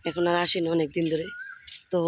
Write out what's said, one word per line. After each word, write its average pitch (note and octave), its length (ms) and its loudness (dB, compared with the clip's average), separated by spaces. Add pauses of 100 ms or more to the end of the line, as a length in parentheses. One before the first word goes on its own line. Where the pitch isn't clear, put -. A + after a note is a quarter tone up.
এখন E3+ 180 0
আর F3 100 4
আসিনি F3 400 0
অনেক D#3+ 200 2
দিন E3+ 160 2
ধরে, D#3+ 140 -2 (640)
তো F#3 60 0 (120)